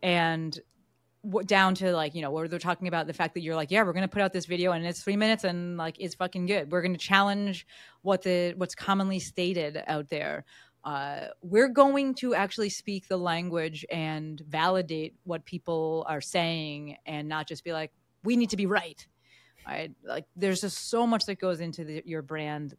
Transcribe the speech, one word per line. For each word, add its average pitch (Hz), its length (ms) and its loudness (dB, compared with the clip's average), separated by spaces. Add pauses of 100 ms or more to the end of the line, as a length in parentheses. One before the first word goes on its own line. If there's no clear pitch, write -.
And 165 560 2 (680)
w-, 202 220 0
down 190 300 8
to, 185 180 2
like, 156 200 0
you 165 80 -4
know, 143 80 -2
where 160 180 -2
they're 170 100 -4
talking 175 300 -2
about 165 180 -2
the 160 60 -6
fact 165 220 -2
that 175 60 -6
you're 160 160 -4
like, 156 140 -2
"Yeah, 208 120 6
we're 180 100 2
gonna 185 160 0
put 202 140 0
out 190 100 2
this 180 140 -4
video 175 260 2
and 165 140 -2
it's 175 160 -6
three 202 140 0
minutes 220 280 2
and, 175 320 -2
like, 165 220 -4
it's 180 160 -6
fucking 180 320 -2
good. 180 260 0
We're 175 100 2
gonna 180 160 0
challenge 202 680 0 (360)
what 185 200 2
the, 175 340 2
what's 185 180 -4
commonly 190 460 0
stated 170 680 -2
out 151 220 -4
there. 147 360 -4 (380)
Uh, 143 440 -6 (160)
we're 208 260 6
going 277 460 6
to 254 200 0
actually 202 360 0
speak 196 360 -6
the 190 120 0
language 170 720 -2
and 156 580 -4
validate 160 680 2 (100)
what 165 200 -6
people 160 640 -2
are 151 140 -4
saying 156 840 -2
and 151 240 -6
not 156 180 -4
just 156 180 -10
be 170 80 -6
like, 156 200 -6 (320)
'We 233 120 4
need 240 140 4
to 214 60 -2
be 196 100 2
right.'" 180 400 -2 (600)
Right? 64 260 -8 (100)
Like, 139 220 -6 (120)
there's 185 260 2
just - 260 -6
so 233 180 2
much 233 200 2
that 196 120 -4
goes 180 220 0
into 165 240 -8
the, 151 220 -8
your 160 160 -4
brand 151 560 -6